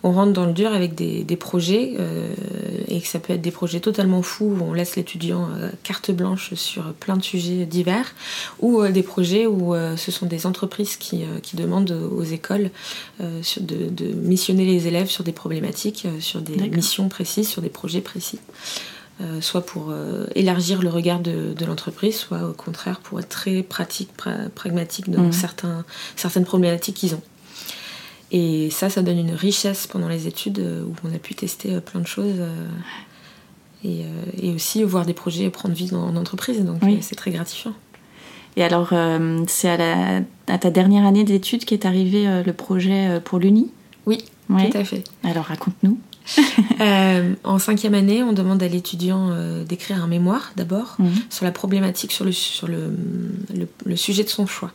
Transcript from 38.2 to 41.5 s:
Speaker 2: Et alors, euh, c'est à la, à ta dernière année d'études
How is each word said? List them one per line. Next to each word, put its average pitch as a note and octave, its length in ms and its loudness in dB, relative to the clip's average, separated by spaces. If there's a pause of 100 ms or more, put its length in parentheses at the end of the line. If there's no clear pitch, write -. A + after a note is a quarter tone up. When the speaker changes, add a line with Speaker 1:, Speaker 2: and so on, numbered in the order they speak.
Speaker 2:
Et F3 80 4
alors, F3 260 4
euh, E3 560 2
c'est - 220 0
à E3+ 80 4
la, F3+ 460 2 (260)
à F#3 100 2
ta F#3 120 4
dernière G3 360 8
année G3 160 8
d'études G3+ 420 2